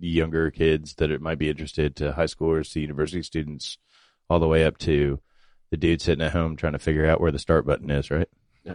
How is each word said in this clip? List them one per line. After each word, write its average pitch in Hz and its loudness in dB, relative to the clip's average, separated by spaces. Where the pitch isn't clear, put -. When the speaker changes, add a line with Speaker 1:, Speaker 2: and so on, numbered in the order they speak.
Speaker 1:
younger 80 0
kids 78 0
that 78 0
it 67 -4
might 80 -4
be 78 0
interested 76 -2
to 73 -2
high 80 0
schoolers 80 -2
to 80 -4
university 76 -4
students, 76 -8
all 85 2
the 80 4
way 80 4
up 78 0
to 71 0
the - -2
dude 80 2
sitting 80 0
at 78 -2
home 82 -2
trying 76 -2
to 71 -6
figure 78 2
out 80 4
where 82 2
the 71 -2
start 80 2
button 71 -2
is, 71 -2
right? 78 0
Speaker 2:
Uh, 92 -10